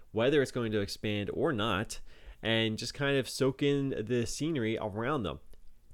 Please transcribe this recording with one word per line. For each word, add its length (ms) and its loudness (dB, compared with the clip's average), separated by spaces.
whether 300 4
it's 100 2
going 220 0
to 80 2
expand 500 -2
or 220 2
not, 480 0
and 340 2
just 160 -6
kind 240 2
of 120 0
soak 340 0
in 320 2
the 220 0
scenery 500 0
around 460 -2
them. 160 -4